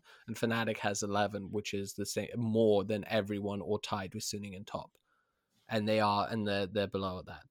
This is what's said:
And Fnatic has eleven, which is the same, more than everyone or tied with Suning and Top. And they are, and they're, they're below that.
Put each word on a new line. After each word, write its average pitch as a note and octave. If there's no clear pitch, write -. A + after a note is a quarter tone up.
And A2
Fnatic A2+
has G#2
eleven, G2+
which G#2+
is G2
the G2+
same, G#2
more A2
than G#2
everyone G2+
or G#2
tied G2
with A2
Suning G2+
and G2+
Top. -
And A2
they A2
are, G2+
and A2
they're, G2+
they're G2
below F#2+
that. D#2